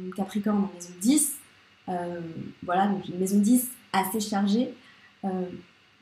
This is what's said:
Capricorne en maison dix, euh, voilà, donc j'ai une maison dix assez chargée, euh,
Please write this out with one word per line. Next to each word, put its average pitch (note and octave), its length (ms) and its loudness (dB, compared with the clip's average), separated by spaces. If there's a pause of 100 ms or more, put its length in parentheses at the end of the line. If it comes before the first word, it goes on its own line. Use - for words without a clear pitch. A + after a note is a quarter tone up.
(160)
Capricorne G#3 420 -2
en G3 160 0
maison F3 260 -16
dix, C4+ 340 4 (560)
euh, F3 300 -4 (420)
voilà, F3+ 240 2
donc G3 180 2
j'ai - 80 -8
une F3+ 60 -6
maison F#3+ 200 2
dix A#3+ 300 4 (240)
assez F#3+ 280 0
chargée, G#3 500 2 (540)
euh, F#3 200 -2 (580)